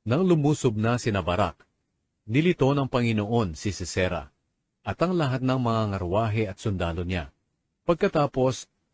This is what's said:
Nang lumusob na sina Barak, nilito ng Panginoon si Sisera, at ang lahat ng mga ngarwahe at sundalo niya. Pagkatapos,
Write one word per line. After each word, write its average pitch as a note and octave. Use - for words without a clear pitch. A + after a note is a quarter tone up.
Nang D3
lumusob D3
na A2+
sina G2
Barak, F2
nilito C#3+
ng C#3
Panginoon A2+
si G2+
Sisera, F2
at G2+
ang F3+
lahat C3
ng C3
mga A2+
ngarwahe G#2
at -
sundalo F2
niya. F2
Pagkatapos, D3